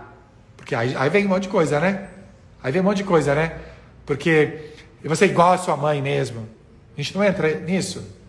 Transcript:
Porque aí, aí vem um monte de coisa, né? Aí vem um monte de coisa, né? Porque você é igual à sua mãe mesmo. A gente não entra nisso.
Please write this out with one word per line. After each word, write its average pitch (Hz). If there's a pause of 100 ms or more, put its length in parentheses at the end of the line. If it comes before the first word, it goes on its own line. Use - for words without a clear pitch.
(580)
Porque -
aí, 120
aí 131
vem 202
um -
monte 190
de -
coisa, 147
né? 190 (540)
Aí 127
vem 185
um 180
monte 202
de 196
coisa, 147
né? 160 (480)
Porque 151 (340)
você 160
é -
igual 175
à 180
sua 170
mãe 147
mesmo. 127 (480)
A -
gente 143
não 196
entra 165
nisso. 180 (260)